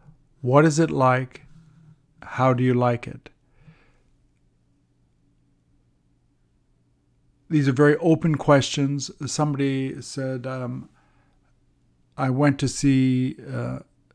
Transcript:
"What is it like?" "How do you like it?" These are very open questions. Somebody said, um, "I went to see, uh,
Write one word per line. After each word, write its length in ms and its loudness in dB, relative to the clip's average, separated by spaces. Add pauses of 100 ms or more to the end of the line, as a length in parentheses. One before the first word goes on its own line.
(400)
"What 240 4
is 140 2
it 120 2
like?" 560 -2 (760)
"How 300 0
do 100 0
you 120 2
like 340 -2
it?" 220 -18 (4000)
These 180 2
are 40 2
very 240 6
open 400 2
questions. 720 0 (160)
Somebody 760 -4
said, 460 -8
um, 420 -10 (1300)
"I 140 -2
went 300 2
to 80 -2
see, 680 0 (100)
uh, 340 -8 (340)